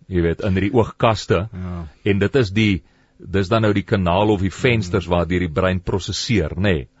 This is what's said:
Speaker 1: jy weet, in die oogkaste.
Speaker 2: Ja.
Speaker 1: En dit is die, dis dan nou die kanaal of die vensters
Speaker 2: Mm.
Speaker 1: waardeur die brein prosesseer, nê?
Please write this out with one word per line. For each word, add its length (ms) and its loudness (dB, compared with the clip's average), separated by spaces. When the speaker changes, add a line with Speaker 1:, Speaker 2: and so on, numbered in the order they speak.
Speaker 1:
jy 140 0
weet, 200 0
in 120 0
die 200 0
oogkaste. 800 0
Speaker 2:
Ja. 360 -10
Speaker 1:
En 140 2
dit 160 0
is 160 2
die, 320 2
dis 300 -2
dan 140 2
nou 100 4
die 100 0
kanaal 460 2
of 120 2
die 100 0
vensters 560 0
Speaker 2:
Mm. 40 -6
Speaker 1:
waardeur 280 0
die 140 -2
brein 280 0
prosesseer, 760 -2
nê? 320 0